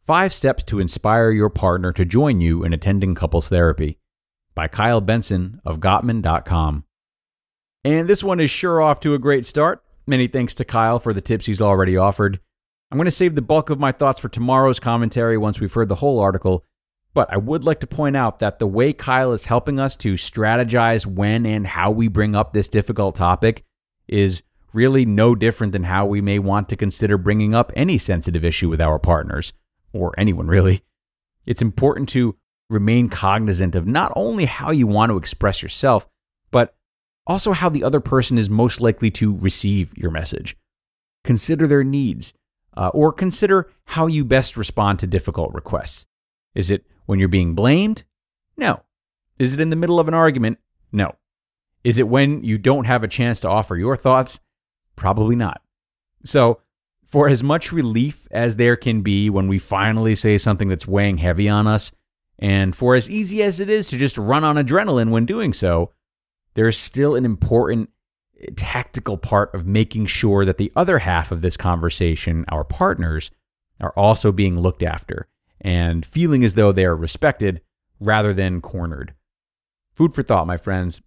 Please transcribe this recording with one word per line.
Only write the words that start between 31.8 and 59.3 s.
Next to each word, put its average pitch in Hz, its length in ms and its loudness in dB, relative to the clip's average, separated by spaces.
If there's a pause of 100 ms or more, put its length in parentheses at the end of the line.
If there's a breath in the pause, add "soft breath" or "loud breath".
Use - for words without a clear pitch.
to 120 260 0 (320)
remain 113 400 2
cognizant 95 640 -2
of 87 120 -2
not 139 300 0
only 202 300 -2
how - 240 -6
you 143 160 2
want 107 240 2
to 104 60 0
express - 460 -4
yourself, - 460 0 (420)
but 120 260 2 (500)
also 190 260 -2
how 175 160 0
the 147 160 -2
other 135 160 2
person 127 380 0
is 107 100 0
most 113 320 2
likely 113 300 2
to 104 260 0
receive 95 600 -2
your 85 140 -4
message. - 460 -8 (680)
Consider 151 420 0
their 143 180 4
needs, 135 480 -2 (440)
uh, 92 180 -2
or 151 180 4
consider 185 580 0 (160 soft breath)
how 160 200 -2
you 151 180 0
best 127 320 0
respond 101 440 -2
to 98 60 -4
difficult 90 460 -4
requests. - 540 -8 (480)
Is 90 160 -2
it 101 160 -2 (200)
when 98 120 0
you're 95 100 4
being 87 260 2
blamed? 160 500 2 (520)
No. 247 260 -4 (560)
Is 127 160 0
it 143 60 -4
in 160 100 0
the 160 60 0
middle 170 220 2
of 156 100 2
an 160 60 -2
argument? 135 440 2 (340)
No. 101 240 -2 (680)
Is 117 160 2
it 107 100 2
when 139 360 2
you 110 120 0
don't 127 280 2
have 120 180 0
a 110 60 -4
chance 120 320 -2
to - 80 -4
offer 101 280 0
your 113 200 -2
thoughts? 127 440 0 (560)
Probably 107 400 0
not. 104 260 -6 (600)
So, 120 360 2 (460)
for 151 220 4
as 127 140 2
much 151 300 -2
relief 131 580 -2
as 117 260 -2
there 120 200 4
can 110 260 -2
be 101 280 0